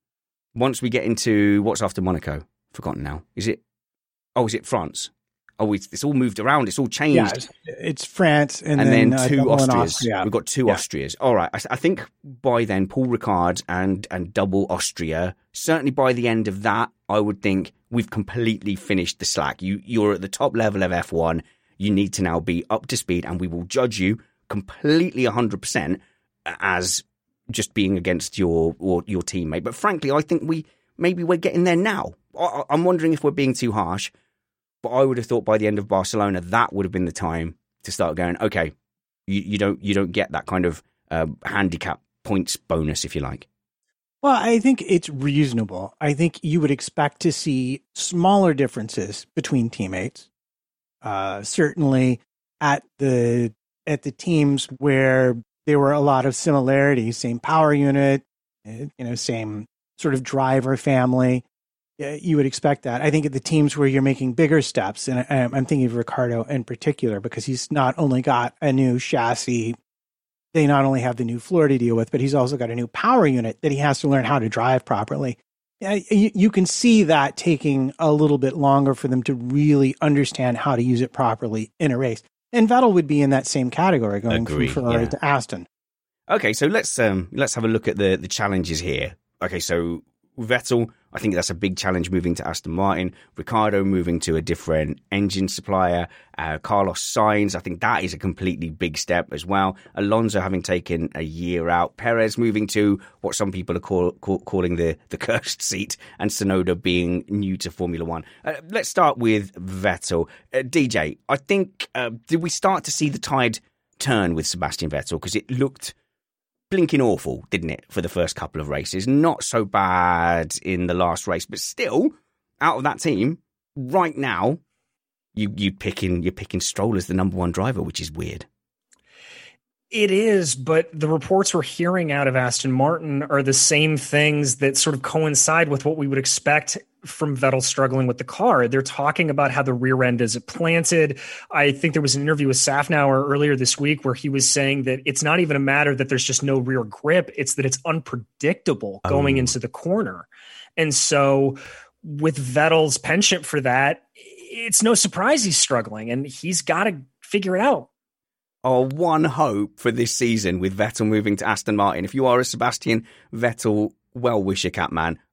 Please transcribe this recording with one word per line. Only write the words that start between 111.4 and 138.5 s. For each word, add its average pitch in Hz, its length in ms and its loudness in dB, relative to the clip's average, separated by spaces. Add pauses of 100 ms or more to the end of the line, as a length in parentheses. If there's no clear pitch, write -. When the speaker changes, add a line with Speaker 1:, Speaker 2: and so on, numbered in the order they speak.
Speaker 1:
uh, 120 160 -4 (160)
did 165 140 0
we 170 80 -4
start 190 360 0
to 151 60 -6
see 151 180 0
the 139 100 -8
tide 123 400 0 (380)
turn 101 380 0
with 80 120 -4
Sebastian 76 420 -4
Vettel? 73 300 -6
'Cause - 160 -6
it - 160 -6
looked 131 440 -4 (760)
blinking 160 300 2
awful, 85 480 -2
didn't 82 220 -4
it, - 180 -12
for - 100 -6
the 85 80 -4
first 85 280 -2
couple 80 260 -8
of 73 80 -8
races? 92 380 -4
Not 147 360 2
so 113 220 -2
bad 87 960 2
in 90 240 -2
the 87 80 0
last 87 320 0
race, 87 220 -4
but 98 100 -12
still, 170 540 0 (500)
out 139 160 0
of 131 60 -6
that 147 160 -2
team, 139 400 0 (360)
right 151 400 -2
now, 127 440 -2 (760)
you, 104 240 -4
you 98 140 0
picking, 92 500 -4
you're 90 100 -2
picking - 300 -8
Stroll 107 340 -2
as 95 120 -2
the 92 80 -2
number 92 220 0
one 87 140 -2
driver, 95 300 -2
which - 180 -6
is 80 120 -10
weird. 78 340 -10 (1400)
Speaker 3:
It 208 220 2
is, 190 420 2
but 160 400 0
the 156 140 -2
reports 185 480 2
we're 160 80 2
hearing 170 480 -2
out 143 160 2
of 131 80 0
Aston 127 360 0
Martin 147 520 0
are 143 180 0
the 135 100 0
same 151 460 4
things 147 600 2
that 139 200 0
sort 151 180 0
of 135 60 -6
coincide 156 680 2
with 139 160 -2
what 156 120 0
we 143 80 -2
would 135 140 0
expect - 580 0 (280)
from 147 300 -4
Vettel 131 280 2
struggling 131 440 0
with 123 100 0
the 131 80 -8
car. 180 420 2